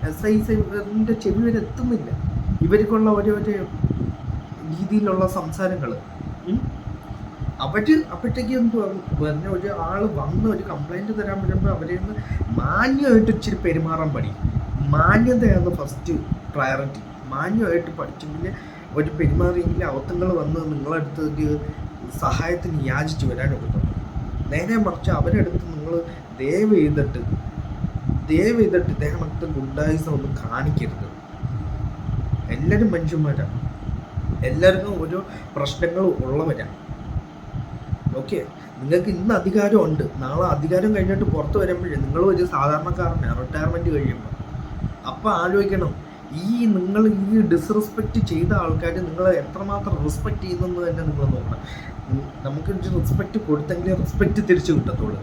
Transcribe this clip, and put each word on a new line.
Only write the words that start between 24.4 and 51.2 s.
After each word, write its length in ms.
നേരെ 320
മറിച്ച് 320
അവരുടെ 260
അടുത്ത് 300
നിങ്ങൾ 220
ദയവ് 400
ചെയ്തിട്ട്, 420
ദയവ് 320
ചെയ്തിട്ട് 340
ഇദ്ദേഹത്തെ 520
ഗുണ്ടായിസം 600
ഒന്നും 160
കാണിക്കരുത്. 680
എല്ലാവരും 400
മനുഷ്യന്മാരാണ്, 640
എല്ലാവർക്കും 520
ഓരോ 160
പ്രശ്നങ്ങൾ 480
ഉള്ളവരാണ്. 480
ഓക്കെ, 200
നിങ്ങൾക്ക് 360
ഇന്ന് 240
അധികാരമുണ്ട്, 640
നാളെ 320
അധികാരം 420
കഴിഞ്ഞിട്ട് 380
പുറത്ത് 300
വരുമ്പോഴേ 420
നിങ്ങൾ 160
ഒരു 220
സാധാരണക്കാരനാണ് 880
റിട്ടയർമെന്റ് 540
കഴിയുമ്പോൾ. 380
അപ്പം 200
ആലോചിക്കണം, 500
ഈ 20
നിങ്ങൾ 240
ഈ 240
ഡിസ്റെസ്പെക്റ്റ് 680
ചെയ്ത 180
ആൾക്കാർ 320
നിങ്ങളെ 200
എത്രമാത്രം 500
റെസ്പെക്റ്റ് 380
ചെയ്യുന്നെന്ന് 420
തന്നെ 220
നിങ്ങൾ 140